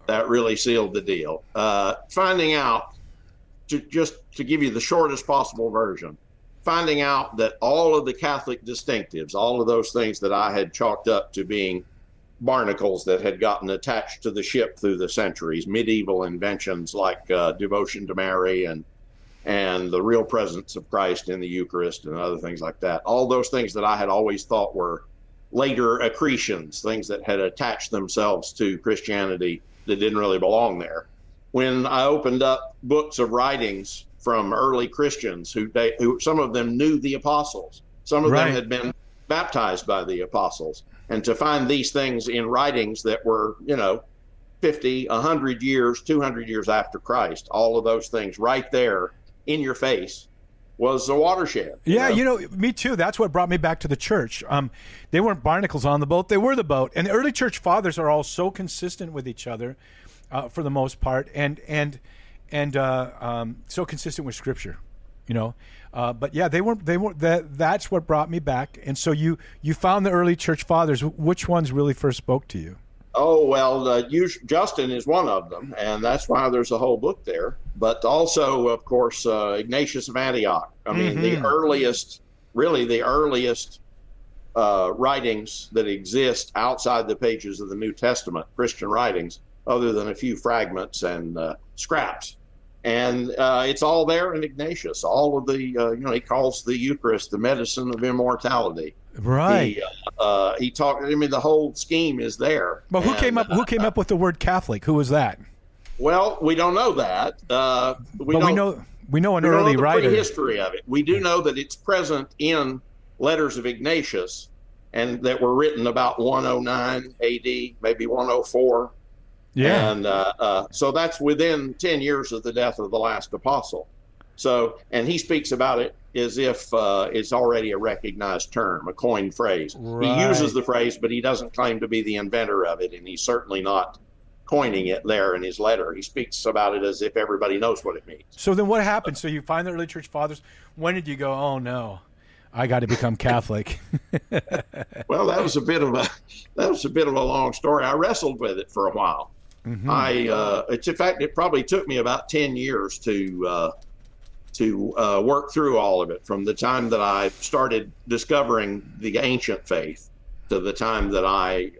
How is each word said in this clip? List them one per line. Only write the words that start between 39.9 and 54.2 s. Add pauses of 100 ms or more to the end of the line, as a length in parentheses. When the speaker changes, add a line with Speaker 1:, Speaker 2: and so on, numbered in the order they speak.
Speaker 1:
the
apostles, (240)
and
to
find
these
things
in
writings
that
were, (100)
you
know, (560)
fifty,
a
hundred
years,
two
hundred
years
after
Christ,
all
of
those
things
right
there (360)
in
your
face (500)
was
a
watershed, (100)
you
Speaker 2:
Yeah,
Speaker 1:
know?
Speaker 2:
you
know, (180)
me
too.
That's
what
brought
me
back
to
the
church.